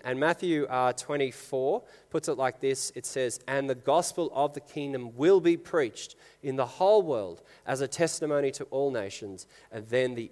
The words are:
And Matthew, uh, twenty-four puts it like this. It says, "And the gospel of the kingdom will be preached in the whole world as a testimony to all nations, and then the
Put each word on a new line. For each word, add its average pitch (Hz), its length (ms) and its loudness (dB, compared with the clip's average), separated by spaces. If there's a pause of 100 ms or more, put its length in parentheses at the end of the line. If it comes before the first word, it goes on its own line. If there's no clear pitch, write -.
And 127 160 -2
Matthew, 165 460 2
uh, 127 280 0
twenty-four 139 880 -2 (300)
puts 160 160 -4
it 143 100 -2
like 131 220 -2
this. 135 340 -2
It 123 140 -10
says, 127 400 -2
"And 139 200 0
the 135 60 0
gospel 156 600 0
of 143 180 0
the 143 60 -10
kingdom 135 560 -8
will 175 240 6
be 170 180 4
preached 156 580 -2 (280)
in 135 140 -2
the 131 100 2
whole 196 340 4
world 110 400 -4 (240)
as 135 160 -2
a 139 60 0
testimony 147 640 0
to - 140 -10
all 139 260 0
nations, 98 560 -8 (240)
and 110 160 -10
then 127 260 2
the 117 180 -6